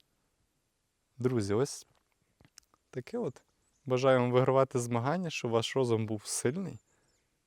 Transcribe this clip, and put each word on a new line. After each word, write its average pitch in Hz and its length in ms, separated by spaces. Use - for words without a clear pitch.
Друзі, 120 360
ось 127 340
таке - 280
от. 190 260
Бажаю 127 340
вам 123 120
вигравати 131 480
змагання, 127 500
щоб 123 220
ваш 113 240
розум 117 300
був 107 200
сильний. 170 540